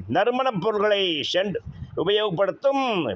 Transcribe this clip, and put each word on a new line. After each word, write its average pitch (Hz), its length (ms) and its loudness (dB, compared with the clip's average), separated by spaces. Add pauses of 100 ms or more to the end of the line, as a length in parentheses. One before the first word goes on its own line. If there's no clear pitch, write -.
நறுமணப் 226 520 2
பொருள்களை 196 600 0
சென்று 185 380 -2 (360)
உபயோகப்படுத்தும் 208 1080 0 (120)